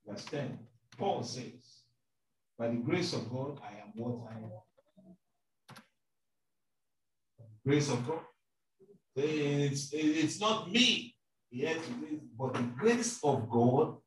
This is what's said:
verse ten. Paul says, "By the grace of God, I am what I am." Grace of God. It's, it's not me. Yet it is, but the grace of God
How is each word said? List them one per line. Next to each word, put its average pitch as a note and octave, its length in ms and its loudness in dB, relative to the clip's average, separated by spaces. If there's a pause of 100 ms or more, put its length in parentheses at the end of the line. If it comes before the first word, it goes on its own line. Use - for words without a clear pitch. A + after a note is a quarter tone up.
verse G2+ 180 -10
ten. - 340 -6 (380)
Paul F#3+ 260 0
says, - 600 -12 (760)
"By A#2 100 0
the A#2+ 80 0
grace E3 360 0
of A#2 180 -4
God, C3+ 320 -6
I - 180 -14
am G#2 140 -18
what A#2 360 -6
I A2 40 -12
am." A2+ 160 -12 (3250)
Grace C#3+ 240 4
of A#2+ 160 -2
God. D#3+ 180 -6 (920)
It's, C#3+ 760 0
it's D#3 480 2
not G3+ 300 0
me. - 460 2 (340)
Yet D3+ 260 0
it D3+ 360 -6
is, - 80 -6 (180)
but B2 160 -2
the B2 80 0 (160)
grace A#3 460 2
of A#2 260 2
God A#2+ 460 6 (100)